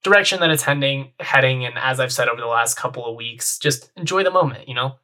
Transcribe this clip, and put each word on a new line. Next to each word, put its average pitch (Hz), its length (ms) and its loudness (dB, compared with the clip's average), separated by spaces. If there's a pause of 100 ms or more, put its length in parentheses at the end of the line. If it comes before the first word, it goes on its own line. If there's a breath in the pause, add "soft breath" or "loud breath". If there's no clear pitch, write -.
direction 196 340 4
that 165 120 4
it's 151 120 2
heading, 139 560 0
heading. 131 460 2
And 120 140 -8
as 131 200 0
I've 127 140 0
said 120 160 0
over 120 120 -4
the 117 60 -4
last 117 300 0
couple 127 280 -6
of 117 120 -6
weeks, 117 420 -8
just - 380 -2
enjoy 185 260 -2
the 185 80 2
moment, 156 380 0
you 123 60 -8
know? 131 300 -2